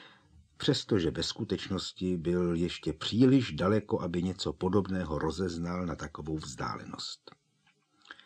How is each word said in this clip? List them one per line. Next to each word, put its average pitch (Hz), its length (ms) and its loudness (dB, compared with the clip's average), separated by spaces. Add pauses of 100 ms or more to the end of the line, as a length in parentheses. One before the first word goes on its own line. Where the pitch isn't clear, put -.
(560)
přestože 101 540 2
ve 64 120 -4
skutečnosti 92 920 -2
byl 87 380 2
ještě 82 380 -2
příliš 123 600 4
daleko, 98 480 2
aby 87 220 0
něco 90 300 -2
podobného 92 640 0
rozeznal 85 680 -2
na 80 80 -4
takovou 78 420 -8
vzdálenost. - 920 -10 (960)